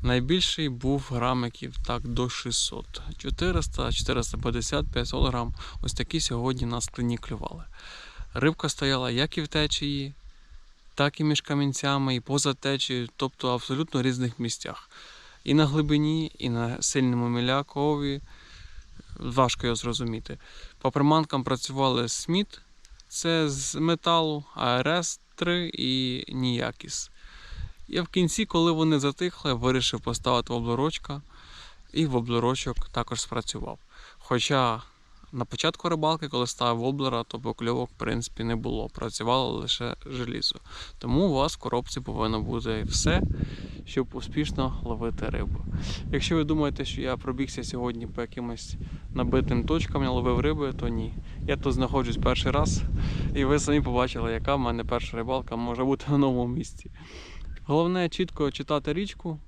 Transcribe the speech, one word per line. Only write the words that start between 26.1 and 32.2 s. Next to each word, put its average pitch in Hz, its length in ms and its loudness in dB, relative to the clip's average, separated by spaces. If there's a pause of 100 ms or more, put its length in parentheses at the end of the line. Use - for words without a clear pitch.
Ніякіс. 123 840 -2 (800)
Я 175 100 0
в 165 60 -4
кінці, 185 360 2
коли 170 280 4
вони 160 260 6
затихли, 143 560 0
вирішив 123 460 2
поставити 120 520 0
воблерочка, 127 680 -2 (680)
і 160 140 2
воблерочок 120 840 0